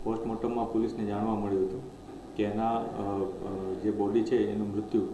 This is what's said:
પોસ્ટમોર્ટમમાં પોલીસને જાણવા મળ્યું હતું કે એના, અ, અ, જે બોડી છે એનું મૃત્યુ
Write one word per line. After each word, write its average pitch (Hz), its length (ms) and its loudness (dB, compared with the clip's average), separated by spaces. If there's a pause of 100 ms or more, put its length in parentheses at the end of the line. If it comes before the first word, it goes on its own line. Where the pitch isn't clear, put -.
પોસ્ટમોર્ટમમાં 113 680 -2
પોલીસને 110 320 2
જાણવા 104 300 0
મળ્યું 98 300 2
હતું 92 160 -4 (540)
કે 107 80 2
એના, 107 280 2
અ, 113 120 0
અ, 95 920 -2 (100)
જે 104 80 4
બોડી 101 320 4
છે 107 280 4
એનું 104 220 -2
મૃત્યુ 107 400 2